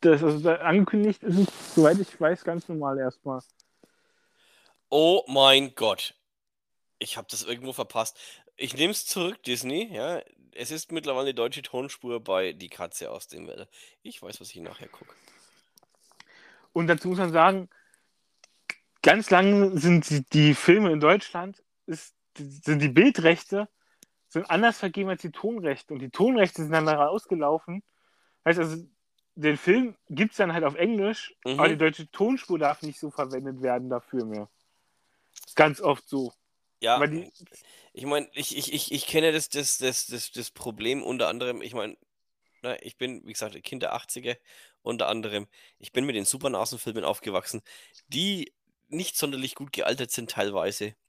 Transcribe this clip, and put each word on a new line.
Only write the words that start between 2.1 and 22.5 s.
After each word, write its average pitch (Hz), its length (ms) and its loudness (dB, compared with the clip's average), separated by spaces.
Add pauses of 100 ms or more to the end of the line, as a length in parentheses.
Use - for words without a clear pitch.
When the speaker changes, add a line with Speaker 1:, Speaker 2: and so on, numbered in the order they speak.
Speaker 1:
weiß, 170 260 0
ganz 170 240 -4
normal 143 280 -4
erstmal. 131 440 -6 (1500)
Speaker 2:
Oh 160 380 6
mein 135 480 6
Gott. - 400 -2 (840)
Ich - 200 -10
hab 113 100 -14
das 110 160 -10
irgendwo 120 300 -10
verpasst. 113 440 -6 (380)
Ich - 200 -8
nehm's 180 300 -2
zurück, 185 380 -6
Disney. 131 500 -6
Ja, 147 280 -6 (320)
es 120 180 -12
ist 156 200 -12
mittlerweile 143 340 -4
eine 135 100 -4
deutsche 120 260 -4
Tonspur 123 640 -10
bei 92 300 -2
Die 87 160 -18
Katze - 420 -12
aus - 160 -14
dem 82 200 -18
Weltall. - 200 -18 (340)
Ich - 220 -20
weiß, 101 180 -16
was 95 80 -18
ich 87 120 -18
nachher 82 260 -18
gucke. - 260 -20 (1600)
Speaker 1:
Und 170 140 0
dazu 170 220 2
muss 180 100 -2
man 180 140 0
sagen, 180 360 4 (1300)
ganz 196 260 6
lange 190 480 6
sind 165 320 6
die, 147 200 0
die 151 260 6
Filme 190 360 6
in 151 80 2
Deutschland, 180 640 2 (240)
ist, - 300 -12 (220)
sind 147 440 -2